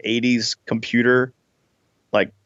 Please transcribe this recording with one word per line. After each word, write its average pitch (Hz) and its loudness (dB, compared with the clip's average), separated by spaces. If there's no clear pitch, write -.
eighties 117 -2
computer, 123 0
like, 104 0